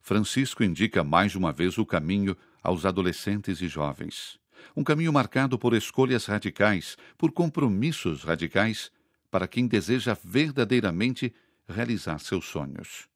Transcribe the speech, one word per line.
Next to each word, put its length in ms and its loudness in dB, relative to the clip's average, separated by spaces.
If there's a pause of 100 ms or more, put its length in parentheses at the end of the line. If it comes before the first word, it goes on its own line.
Francisco 640 0
indica 400 2
mais 300 2
uma 180 0
vez 240 0
o 80 0
caminho 500 0 (280)
aos 240 0
adolescentes 720 -2
e 80 -4
jovens. 680 -8 (360)
Um 80 -2
caminho 300 2
marcado 460 2
por 160 2
escolhas 500 2
radicais, 720 0 (220)
por 140 2
compromissos 920 0
radicais, 680 0 (400)
para 160 0
quem 200 0
deseja 580 2
verdadeiramente 1080 0 (340)
realizar 500 -4
seus 280 -6
sonhos. 680 -10